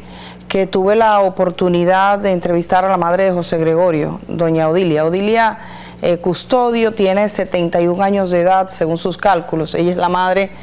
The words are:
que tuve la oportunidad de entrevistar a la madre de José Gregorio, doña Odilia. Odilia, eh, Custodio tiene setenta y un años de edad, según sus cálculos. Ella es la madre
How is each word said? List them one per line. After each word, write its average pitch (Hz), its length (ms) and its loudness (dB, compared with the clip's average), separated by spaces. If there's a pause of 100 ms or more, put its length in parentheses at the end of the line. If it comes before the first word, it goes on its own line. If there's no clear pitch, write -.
(480)
que 196 180 0
tuve 190 280 0
la 214 260 4
oportunidad 185 1000 2
de 202 100 0
entrevistar 175 540 0
a 190 40 0
la 190 80 2
madre 175 280 0
de 190 80 2
José 175 260 -2
Gregorio, 160 720 0
doña 160 400 0
Odilia. 160 360 0
Odilia, 208 540 0 (440)
eh, 170 160 0
Custodio 226 760 0
tiene 202 340 0
setenta 180 520 -2
y 170 80 2
un 175 120 -2
años 196 300 0
de 175 120 2
edad, 185 260 2
según 165 280 -4
sus 175 220 -4
cálculos. 165 560 0
Ella 170 160 0
es 180 60 -2
la 180 120 0
madre 185 420 0 (120)